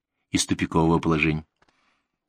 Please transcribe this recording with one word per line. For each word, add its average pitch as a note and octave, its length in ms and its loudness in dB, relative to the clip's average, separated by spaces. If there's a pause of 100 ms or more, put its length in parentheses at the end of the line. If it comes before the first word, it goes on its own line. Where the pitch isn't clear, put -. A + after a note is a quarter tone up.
(300)
из - 160 -2
тупикового E2 520 2
положения. D#2 480 -2 (840)